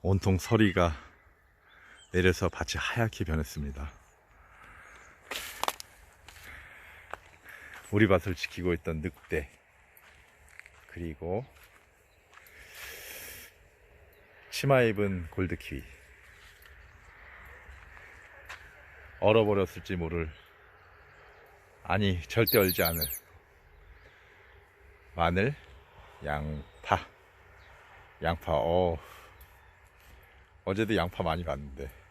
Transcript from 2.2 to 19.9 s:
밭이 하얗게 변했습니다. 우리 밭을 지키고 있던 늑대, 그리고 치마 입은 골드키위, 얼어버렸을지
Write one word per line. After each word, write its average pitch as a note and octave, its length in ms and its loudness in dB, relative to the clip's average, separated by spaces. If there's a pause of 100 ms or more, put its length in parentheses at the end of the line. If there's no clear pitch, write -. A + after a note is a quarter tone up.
밭이 - 260 -6
하얗게 A2 480 -2
변했습니다. C#2+ 680 -4 (4000)
우리 G#2 160 6
밭을 F#2 260 4
지키고 F2+ 400 -2
있던 D#2+ 280 -4
늑대, D#2 460 -6 (1400)
그리고 E2+ 580 -6 (3000)
치마 C3+ 320 4
입은 G2 480 2
골드키위, E2 540 -4 (3250)
얼어버렸을지 G2+ 760 4